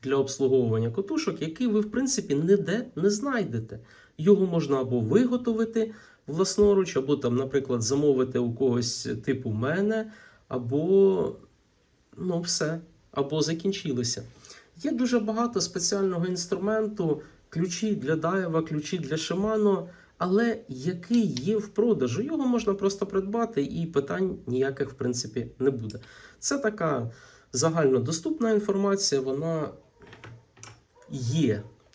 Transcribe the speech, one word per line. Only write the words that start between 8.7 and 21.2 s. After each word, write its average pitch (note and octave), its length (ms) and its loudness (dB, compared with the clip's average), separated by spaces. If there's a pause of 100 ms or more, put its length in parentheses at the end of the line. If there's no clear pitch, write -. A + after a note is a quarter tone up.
типу A#2 260 -2
мене, G3 640 -2 (360)
або, F3 880 2 (800)
ну, F3 240 -2
все, E3 400 -2 (300)
або D3+ 320 -2
закінчилося. D#3+ 800 -4 (540)
Є C#4+ 160 -4
дуже A#3+ 260 0
багато A3 420 -2
спеціального F#3 640 -2
інструменту, F#3+ 960 -2 (260)
ключі F#3+ 460 -2
для D3+ 220 0
Дайва, E3 460 0
ключі D#3 360 -4
для D3+ 180 -4
Shimano, G3 720 0 (300)
але G#3 500 2
який F3+ 580 0